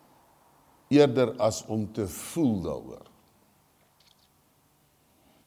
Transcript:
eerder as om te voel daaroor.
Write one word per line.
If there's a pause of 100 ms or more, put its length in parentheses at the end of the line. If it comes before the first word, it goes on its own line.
(920)
eerder
as
om
te
voel
daaroor. (2500)